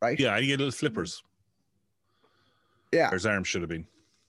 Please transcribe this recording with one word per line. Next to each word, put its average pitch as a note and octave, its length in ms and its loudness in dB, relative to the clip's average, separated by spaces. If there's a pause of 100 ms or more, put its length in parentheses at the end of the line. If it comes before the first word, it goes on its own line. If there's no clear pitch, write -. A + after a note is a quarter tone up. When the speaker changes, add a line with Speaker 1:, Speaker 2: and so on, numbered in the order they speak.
Speaker 1:
right? B2 200 2
Speaker 2:
Yeah, A2+ 160 4
and A#2+ 80 2
he C3+ 80 0
had C#3 80 0
little C#3 100 0
flippers. - 520 -4 (1700)
Speaker 1:
Yeah. D3 180 4
Speaker 2:
His F#2 160 -2
arms G2+ 220 0
should F#2 140 -2
have E2 80 -6
been. E2 160 -8 (420)